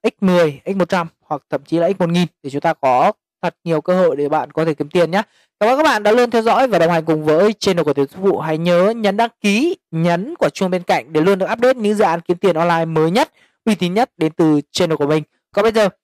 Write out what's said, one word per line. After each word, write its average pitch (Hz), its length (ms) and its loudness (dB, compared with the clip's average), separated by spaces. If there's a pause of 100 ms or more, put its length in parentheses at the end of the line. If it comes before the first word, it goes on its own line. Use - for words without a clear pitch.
x 233 180 -2
mười, 175 460 0
x 196 100 -6
một 180 120 -2
trăm 170 200 -4 (120)
hoặc - 300 -10
thậm 143 140 -6
chí 160 140 -2
là 165 100 2
x 196 100 0
một 175 100 0
nghìn 175 180 0 (160)
để 139 80 -12
chúng 143 100 -6
ta 165 140 0
có 135 380 0 (300)
thật 180 220 -6
nhiều 165 160 -2
cơ 180 140 -2
hội 175 220 2
để 143 120 -2
bạn 143 220 -4
có 160 140 -4
thể 160 100 0
kiếm 147 160 -8
tiền 170 200 0
nhé. 196 120 -2 (400)
Cảm 220 80 4
ơn 262 60 2
các 302 60 2
bạn 240 200 2
đã 208 100 2
luôn 240 180 2
theo 226 120 0
dõi 226 260 2
và 190 100 2
đồng 165 120 2
hành 165 140 0
cùng 156 200 -2
với 170 280 4
channel 180 320 -2
của 147 80 2
Tiến 139 180 0
Dụng 185 120 -14
Phụ. 190 160 2
Hãy 156 200 -4
nhớ 175 380 2
nhấn 202 200 -2
đăng 226 140 0 (100)
ký, 220 360 0 (140)
nhấn 175 480 -2
quả 160 100 0
chuông 185 220 -4
bên 180 120 -2
cạnh 151 300 -4
để 151 80 0
luôn 190 180 2
được 185 140 -4
update 247 220 0
những 214 200 -2
dự 208 100 0
án 170 160 0
kiếm 175 160 -4
tiền 175 200 0
online 165 280 0
mới 160 260 0
nhất, 247 220 -2 (320)
uy 220 100 0
tín 180 200 -2
nhất 240 220 0
đến 160 160 -2
từ 151 280 2 (100)
channel 160 260 -2
của 143 100 -2
mình. 156 160 0 (320)
Còn 202 80 0
bây 220 100 2
giờ 208 160 2 (160)